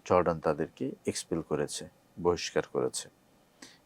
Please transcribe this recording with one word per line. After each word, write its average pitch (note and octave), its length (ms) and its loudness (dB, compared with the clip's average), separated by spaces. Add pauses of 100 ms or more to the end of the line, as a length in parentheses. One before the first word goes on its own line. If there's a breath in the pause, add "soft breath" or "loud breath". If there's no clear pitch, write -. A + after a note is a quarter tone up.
জর্ডান F2 340 4
তাদেরকে D#2+ 520 -2 (160)
এক্সপেল - 340 -4
করেছে, D2+ 480 -4 (320)
বহিষ্কার E2+ 420 2 (100)
করেছে। C2 360 -2 (760 soft breath)